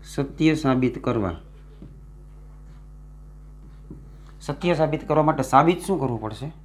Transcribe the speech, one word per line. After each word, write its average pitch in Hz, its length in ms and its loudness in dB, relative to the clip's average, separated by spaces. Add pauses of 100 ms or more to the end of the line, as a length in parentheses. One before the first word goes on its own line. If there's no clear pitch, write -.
સત્ય 156 520 0
સાબિત 127 480 0
કરવા. 104 340 -2 (3000)
સત્ય 175 400 0
સાબિત 151 280 0
કરવા 151 200 4
માટે 139 140 0
સાબિત 165 440 6
શું 190 140 0
કરવું 120 200 -2
પડશે? 107 280 -8 (160)